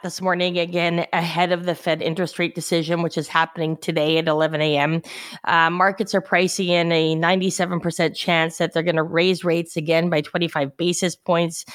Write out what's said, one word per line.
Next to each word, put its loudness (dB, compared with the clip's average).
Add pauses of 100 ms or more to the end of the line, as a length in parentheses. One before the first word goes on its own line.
this -8
morning, 0
again, 0
ahead 0
of 0
the -2
Fed -2
interest -4
rate -2
decision, 0
which -2
is -4
happening 0
today 0
at 0
eleven 0
A 2
M. 2 (400)
Uh, 4
markets 0
are 2
pricing 0
in 2
a 2
ninety-seven 0
percent -2
chance 0
that 0
they're 0
gonna 2
raise 0
rates -2
again 2
by 2
twenty-five -2
basis -2
points. -2 (100)